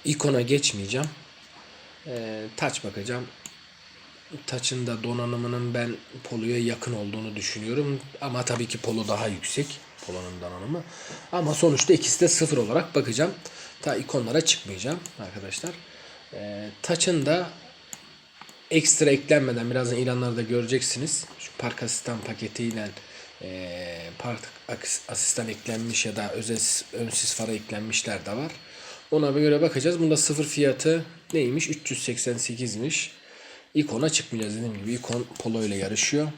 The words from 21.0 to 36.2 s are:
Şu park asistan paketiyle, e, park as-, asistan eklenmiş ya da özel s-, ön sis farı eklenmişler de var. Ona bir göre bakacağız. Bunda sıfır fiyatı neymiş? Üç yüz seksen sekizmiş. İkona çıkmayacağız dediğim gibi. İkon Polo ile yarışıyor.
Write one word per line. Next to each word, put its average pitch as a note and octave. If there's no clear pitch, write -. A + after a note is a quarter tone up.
Şu -
park A#2+
asistan A#2
paketiyle, A2
e, F2
park A#2+
as-, -
asistan A2
eklenmiş A2+
ya G#2+
da G#2+
özel A2+
s-, -
ön A#2
sis -
farı A2+
eklenmişler G#2+
de G2+
var. D3+
Ona D3
bir D3
göre D3
bakacağız. E3
Bunda D#3
sıfır D3+
fiyatı C#3+
neymiş? C#3+
Üç -
yüz B2+
seksen A#2+
sekizmiş. A#2+
İkona D3
çıkmayacağız G#2+
dediğim A2+
gibi. G#2+
İkon B2
Polo A2+
ile G2+
yarışıyor. G#2+